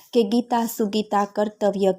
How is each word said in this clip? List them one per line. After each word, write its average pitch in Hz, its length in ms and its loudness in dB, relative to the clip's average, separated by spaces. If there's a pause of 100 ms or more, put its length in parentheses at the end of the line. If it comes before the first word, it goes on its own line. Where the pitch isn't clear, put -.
(140)
કે, 233 100 4
"ગીતા 233 420 0
સુગીતા 214 600 -2
કર્તવ્ય 202 720 0